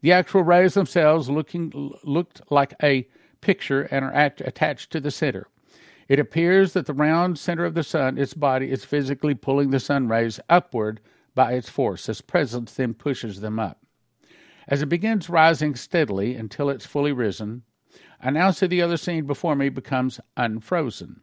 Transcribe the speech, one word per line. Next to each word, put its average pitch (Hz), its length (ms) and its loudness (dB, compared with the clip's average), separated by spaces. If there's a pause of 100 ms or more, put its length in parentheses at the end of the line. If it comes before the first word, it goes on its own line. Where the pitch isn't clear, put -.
The 156 120 4
actual 180 300 4
rays 175 320 6
themselves 156 540 2
looking, 147 640 -6 (100)
looked 151 380 -4 (100)
like 143 320 2
a 135 260 2 (320)
picture 143 420 0
and 135 220 -4
are 135 80 -8
at-, 143 280 2
attached 139 520 -4
to 160 80 -4
the 143 100 -4
center. 110 380 -4 (600)
It 135 120 4
appears 175 540 2
that 165 120 -2
the 147 80 -6
round 160 420 2
center 170 280 -4
of 165 100 -4
the 165 80 -2
sun, 135 340 -2
its 135 180 -2
body, 135 360 0
is 131 140 -4
physically 143 500 -2
pulling 139 360 0
the 135 100 2
sun 135 260 -2
rays 113 320 0 (100)
upward 110 520 2 (340)
by 123 180 2
its 127 160 -4
force. 107 400 -4
Its 110 120 -6
presence 123 540 -4
then 120 200 -2
pushes 113 460 -6
them 107 180 -6
up. - 260 -6 (840)
As 143 140 -2
it 147 60 -4
begins 180 400 -2
rising 160 460 4
steadily 120 600 -2
until 117 360 -4
it's 135 160 -8
fully 143 260 -2
risen, 110 500 -4 (580)
I 127 100 -4
now 175 220 2
see 180 140 0
the 175 160 0
other 170 140 0
scene 160 300 -4
before 147 300 -2
me 139 120 0
becomes 131 520 -4 (160)
unfrozen. 120 880 -4